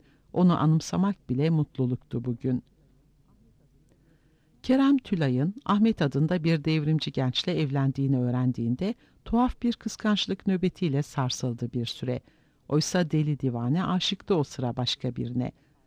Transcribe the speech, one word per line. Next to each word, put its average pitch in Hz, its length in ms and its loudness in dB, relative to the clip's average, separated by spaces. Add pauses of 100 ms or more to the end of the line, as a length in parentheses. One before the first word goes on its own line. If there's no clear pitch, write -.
(340)
Onu 180 260 4
anımsamak 170 720 0
bile 135 200 0
mutluluktu 127 760 -2
bugün. 123 380 -2 (2000)
Kerem 269 340 6
Tülay'ın 156 580 0 (100)
Ahmet 214 360 4
adında 156 420 2
bir 160 200 2
devrimci 156 480 0
gençle 139 480 -2
evlendiğini 139 600 0
öğrendiğinde 123 760 0 (300)
tuhaf 240 360 0
bir 240 120 0
kıskançlık - 760 -4
nöbetiyle 175 560 0
sarsıldı 123 680 -4
bir 120 120 -2
süre. 123 340 -6 (500)
Oysa 160 420 0
deli 151 280 0
divane 127 460 -2
aşıktı 185 500 -2
o 151 80 2
sıra 127 320 -6
başka 123 400 -4
birine. 123 360 -4 (360)